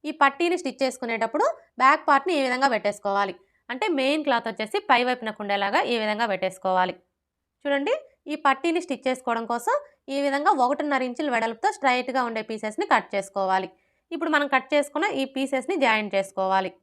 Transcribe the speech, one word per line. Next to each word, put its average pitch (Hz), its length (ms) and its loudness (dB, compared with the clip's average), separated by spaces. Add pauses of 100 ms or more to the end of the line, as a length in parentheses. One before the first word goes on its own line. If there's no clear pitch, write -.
ఈ 302 80 -6
పట్టీని 311 460 2
స్టిచ్ 262 240 -6
చేసుకునేటప్పుడు 233 640 0 (320)
బ్యాక్ 285 280 4
పార్ట్‌ని 294 280 4
ఈ 285 80 2
విధంగా 262 280 2
పెట్టేసుకోవాలి. 202 640 0 (360)
అంటే 254 220 -4
మెయిన్ 285 320 2
క్లాత్ 233 240 0
వచ్చేసి 220 340 -4
పై 240 220 4
వైపునకు 247 360 -4
ఉండేలాగా 202 440 0
ఈ 240 140 0
విధంగా 214 300 0
పెట్టేసుకోవాలి. 185 680 0 (720)
చూడండి, 285 280 0 (300)
ఈ 302 120 -8
పట్టీని 302 460 0
స్టిచ్ 269 240 -8
చేసుకోవడం 240 400 -2
కోసం 233 300 -2 (320)
ఈ 277 140 -4
విధంగా 285 360 0
ఒకటిన్నర 269 460 0
ఇంచుల 254 260 -4
వెడల్పుతో 226 420 -2
స్ట్రైట్‌గా 254 520 0
ఉండే 226 180 -4
పీసెస్‌ని 220 460 -6
కట్ 226 220 2
చేసుకోవాలి. 190 600 -2 (420)
ఇప్పుడు 330 200 -2
మనం 294 160 2
కట్ 262 220 0
చేసుకున్న 294 420 0
ఈ 269 140 -2
పీసెస్‌ని 269 520 -4
జాయిన్ 220 340 2
చేసుకోవాలి. 190 600 0 (120)